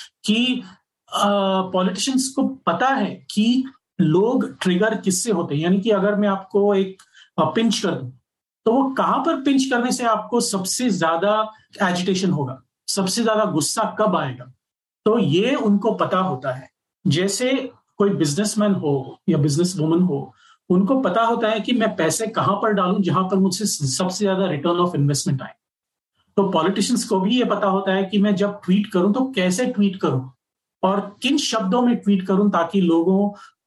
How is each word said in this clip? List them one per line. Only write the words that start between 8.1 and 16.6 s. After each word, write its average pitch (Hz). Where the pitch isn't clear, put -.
तो 220
वो 269
कहाँ 196
पर 302
पिंच 277
करने 247
से 240
आपको 233
सबसे 202
ज्यादा 185
एजिटेशन 180
होगा, 139
सबसे 190
ज्यादा 214
गुस्सा 185
कब 190
आएगा, 143
तो 220
ये 196
उनको 208
पता 180
होता 143
है। -